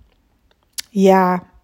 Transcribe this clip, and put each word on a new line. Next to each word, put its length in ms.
ja, 520